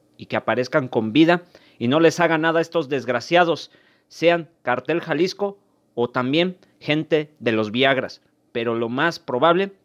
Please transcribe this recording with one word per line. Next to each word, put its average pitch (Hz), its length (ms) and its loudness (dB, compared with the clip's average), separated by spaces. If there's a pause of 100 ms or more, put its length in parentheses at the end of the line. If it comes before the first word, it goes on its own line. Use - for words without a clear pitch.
(180)
y 107 80 -18
que - 100 -6
aparezcan 127 540 -2
con 110 240 -2
vida 165 300 4 (360)
y 117 80 -2
no 147 140 2
les 160 180 4
haga 165 180 2
nada 160 220 0
a - 20 2
estos 160 280 -4
desgraciados, 143 800 0 (380)
sean 170 400 0 (120)
Cartel 127 380 -2
Jalisco 180 580 -4 (380)
o 120 140 -2
también 151 480 -2 (220)
gente 151 600 -2
de 117 140 -2
los 107 180 0
Viagras, 127 500 0 (300)
pero 117 240 -4
lo 117 140 -4
más 147 300 -2
probable 170 520 0 (140)